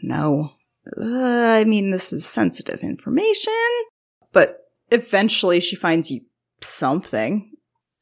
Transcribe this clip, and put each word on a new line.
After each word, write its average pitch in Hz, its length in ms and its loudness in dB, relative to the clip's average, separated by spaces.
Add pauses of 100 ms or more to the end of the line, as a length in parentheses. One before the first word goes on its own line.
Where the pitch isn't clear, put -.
no. 147 480 -2 (500)
Uh, - 40 -6 (560)
I - 40 4
mean, 208 280 2
this 185 200 0
is 151 140 -2
sensitive - 560 -2
information." 415 720 -2 (800)
But - 240 4 (340)
eventually 208 680 2
she 180 160 -4
finds 165 340 0
you 127 120 -8 (380)
something. 151 920 -2 (500)